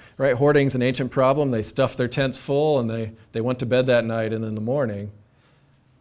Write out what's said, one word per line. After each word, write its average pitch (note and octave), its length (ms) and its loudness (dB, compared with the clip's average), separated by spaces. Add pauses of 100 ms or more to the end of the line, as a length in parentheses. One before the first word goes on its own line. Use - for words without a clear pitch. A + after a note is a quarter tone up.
(160)
right, C3+ 180 2
hoarding's C#3+ 400 4
an B2 80 -2
ancient B2+ 280 -2
problem. C#3 400 2
They A2 120 -2
stuffed - 360 -2
their B2 100 0
tents C3 300 -2
full D3 400 2
and A#2 100 -2
they, A2+ 240 -6 (200)
they A2+ 80 -4
went B2+ 200 -2
to C3 60 -2
bed B2+ 200 2
that A#2+ 180 4
night, A2+ 280 -2
and A2+ 120 -4
in G#2+ 100 -6
the G#2+ 60 -6
morning, G#2+ 500 -4 (920)